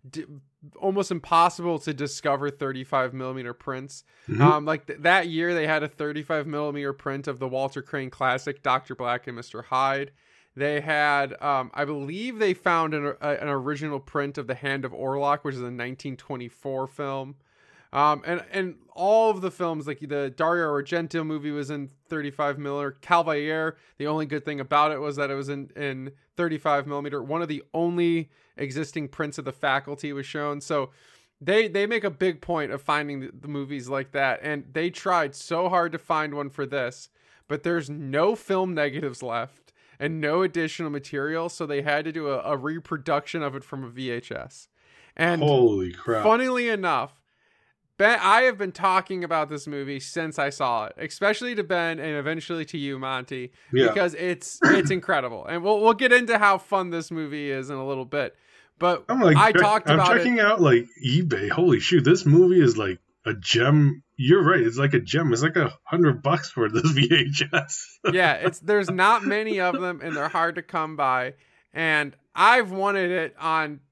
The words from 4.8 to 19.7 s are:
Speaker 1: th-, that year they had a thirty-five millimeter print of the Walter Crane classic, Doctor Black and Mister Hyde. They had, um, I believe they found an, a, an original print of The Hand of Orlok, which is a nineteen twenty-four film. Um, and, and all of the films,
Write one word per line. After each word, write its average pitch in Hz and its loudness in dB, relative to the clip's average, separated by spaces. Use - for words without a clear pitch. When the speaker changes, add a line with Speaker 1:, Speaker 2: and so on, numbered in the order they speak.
Speaker 1:
th-, - -12
that 170 4
year 170 -2
they 156 -2
had 151 0
a 151 -6
thirty-five 151 -6
millimeter 147 -6
print 139 -8
of 127 -8
the 131 -6
Walter 135 -6
Crane 135 -8
classic, 131 -4
Doctor 131 -2
Black 123 -6
and 123 -12
Mister 117 -14
Hyde. 135 -2
They 147 -2
had, 147 0
um, 139 -2
I 147 -4
believe 160 -8
they 202 2
found 165 0
an, 143 -4
a, 147 -4
an 147 -6
original 143 -4
print 139 -6
of 127 -8
The 127 -4
Hand 135 -6
of 123 -8
Orlok, 139 -2
which 143 -6
is 123 -8
a 123 -8
nineteen 127 -10
twenty-four 131 -10
film. 135 -8
Um, 143 2
and, 170 -4
and 185 -4
all 220 4
of 190 -4
the 185 -4
films, 160 -6